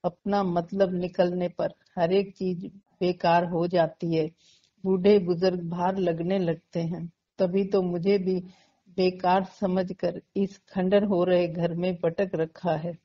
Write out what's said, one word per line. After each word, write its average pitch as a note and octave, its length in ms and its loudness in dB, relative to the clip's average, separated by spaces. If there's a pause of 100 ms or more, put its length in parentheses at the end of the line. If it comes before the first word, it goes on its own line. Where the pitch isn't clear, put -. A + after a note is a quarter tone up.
अपना G3+ 380 -2
मतलब F#3 520 0
निकलने F3+ 540 0
पर E3 240 -4 (260)
हर E3+ 140 2
एक G3 240 0
चीज F#3 300 -4 (340)
बेकार F3 440 2
हो F3 220 -2
जाती E3+ 480 0
है। D#3+ 120 2 (580)
बूढ़े F#3+ 340 4
बुजुर्ग F3+ 500 0
भार F3+ 300 -2
लगने F3 400 0
लगते E3+ 420 -4
हैं, E3 320 -6 (260)
तभी F#3+ 260 0
तो G3 180 0
मुझे F3+ 360 0
भी F#3 220 -2 (480)
बेकार F#3 560 0
समझकर F#3 800 -4 (140)
इस G3 220 -2
खंडर G3 460 0
हो F#3 200 2
रहे F3+ 240 2
घर E3+ 260 -2
में F3+ 220 -2
पटक F3 380 -2
रखा D#3+ 420 -2
है। E3 280 -8